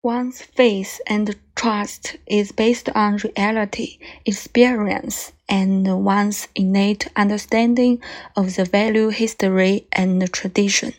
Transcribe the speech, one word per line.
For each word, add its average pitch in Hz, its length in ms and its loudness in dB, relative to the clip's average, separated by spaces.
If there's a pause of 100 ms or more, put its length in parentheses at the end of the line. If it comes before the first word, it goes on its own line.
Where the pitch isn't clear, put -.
One's 247 360 -4
faith 202 680 0
and 208 280 -2 (200)
trust - 600 -4 (100)
is 202 240 0
based 233 380 0
on 208 280 2
reality, 214 800 -4 (260)
experience, 220 1080 0 (180)
and 190 560 2
one's 202 480 0
innate 196 640 0
understanding 233 840 2 (360)
of 185 200 0
the 190 100 0
value, 214 440 2
history, 196 800 0
and 185 400 0
tradition. - 680 -2